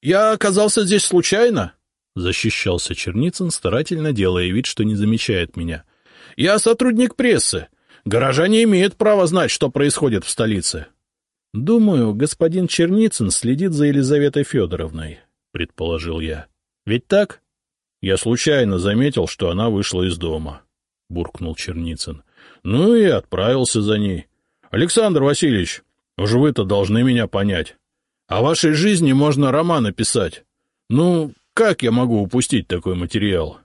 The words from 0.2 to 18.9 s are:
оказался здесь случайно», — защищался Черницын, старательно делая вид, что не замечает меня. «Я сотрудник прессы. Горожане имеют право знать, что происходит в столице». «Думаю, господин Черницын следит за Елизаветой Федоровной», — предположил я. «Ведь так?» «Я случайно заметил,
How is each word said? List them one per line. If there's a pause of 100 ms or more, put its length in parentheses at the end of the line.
оказался
здесь
случайно», — (440)
защищался
Черницын,
старательно
делая
вид,
что
не
замечает
меня. (520)
«Я
сотрудник
прессы. (360)
Горожане
имеют
право
знать,
что
происходит
в
столице». (680)
«Думаю,
господин
Черницын
следит
за
Елизаветой
Федоровной», — (320)
предположил
я. (380)
«Ведь
так?» (640)
«Я
случайно
заметил,